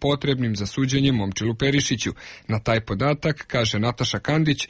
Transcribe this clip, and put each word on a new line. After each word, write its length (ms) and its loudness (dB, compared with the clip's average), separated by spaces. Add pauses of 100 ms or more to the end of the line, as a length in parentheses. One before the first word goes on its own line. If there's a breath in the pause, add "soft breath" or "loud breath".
potrebnim 560 0
za 100 -2
suđenje 460 2
Momčilu 500 0
Perišiću. 480 2 (380 loud breath)
Na 180 0
taj 140 4
podatak, 560 0 (160)
kaže 260 0
Nataša 400 -2
Kandić, 520 2